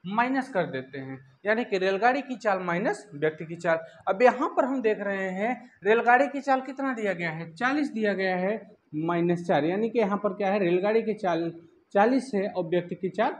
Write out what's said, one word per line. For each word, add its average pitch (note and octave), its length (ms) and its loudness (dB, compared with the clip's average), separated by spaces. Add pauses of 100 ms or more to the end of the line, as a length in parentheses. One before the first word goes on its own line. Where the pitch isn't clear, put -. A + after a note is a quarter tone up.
माइनस B3+ 420 0
कर F3+ 180 0
देते C3 320 -10
हैं, C3 200 -12 (260)
यानी A3 200 0
कि G3+ 120 0
रेलगाड़ी G3 440 2
की C4 160 -10
चाल G3 240 0
माइनस F#3 440 -2 (100)
व्यक्ति D#3 300 -2
की E3 120 -10
चाल। E3 220 2 (280)
अब F#3+ 140 0
यहाँ B3+ 280 6
पर D#4+ 160 2
हम C4 160 -2
देख G#3+ 200 0
रहे G3 300 -4
हैं A3+ 380 -4 (140)
रेलगाड़ी A#3+ 440 4
की C#4 140 -6
चाल C4 200 2
कितना C4+ 320 -6
दिया G#3 200 -2
गया E3+ 180 -4
है, E3 220 -10
चालीस C4 380 -2
दिया G#3+ 240 0
गया F#3 220 0
है F#3+ 180 0 (400)
माइनस E3+ 520 0
चार, D3+ 180 4
यानी G#3 240 0
कि A#3 100 0
यहाँ G3+ 180 2
पर G3 160 -2
क्या G3 180 0
है, G#3 80 2
रेलगाड़ी G3 440 2
की G#3 120 -2
चाल E3+ 360 -2 (440)
चालीस B3 400 4
है G3 140 0
और F3+ 160 -4
व्यक्ति F3 300 -2
की F3+ 160 -4
चाल B3+ 280 0